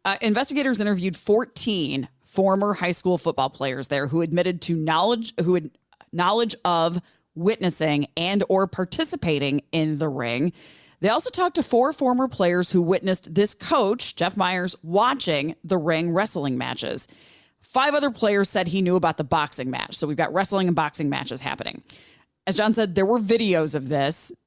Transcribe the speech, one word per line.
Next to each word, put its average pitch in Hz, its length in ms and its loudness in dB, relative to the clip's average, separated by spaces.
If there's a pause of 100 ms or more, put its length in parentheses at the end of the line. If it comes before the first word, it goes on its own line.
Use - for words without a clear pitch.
uh, 196 160 -2
investigators 254 600 0
interviewed 190 360 0
fourteen 175 920 -2 (140)
former 196 520 2
high 180 180 -2
school 180 280 0
football 131 300 0
players 131 380 -6
there 139 200 -2
who 156 140 0
admitted 170 420 0
to 170 120 -2
knowledge, 180 580 0 (100)
who 180 120 2
had 156 140 -2 (420)
knowledge 208 440 0 (100)
of 170 360 2 (340)
witnessing 165 720 0 (100)
and 190 320 0
or 190 180 4
participating 156 920 -2 (100)
in 156 280 0
the 156 100 -2
ring. 131 440 -2 (460)
They 190 100 2
also 294 200 0
talked 359 260 -2
to 320 80 0
four 254 280 2
former 254 380 2
players 180 420 0
who 185 100 4
witnessed 180 540 0
this 202 180 2
coach, 240 640 0
Jeff 180 220 -2
Myers, 180 360 0 (100)
watching 170 680 2 (100)
the 180 140 0
ring 165 340 2
wrestling 165 460 0
matches. - 520 -6 (520)
Five 277 320 0
other 285 160 2
players 202 400 2
said 185 200 0
he 190 120 0
knew 180 140 4
about 170 220 2
the 151 80 -2
boxing 143 440 -2
match. - 260 -6
So 156 120 -4
we've 147 80 -2
got 156 160 0
wrestling 190 360 0
and 170 80 2
boxing 151 340 -2
matches 131 320 -6
happening. - 420 -8 (640)
As 190 80 0
John 214 180 2
said, 214 220 0
there 190 100 4
were 233 140 4
videos 190 560 2
of 135 140 -4
this 147 420 0 (160)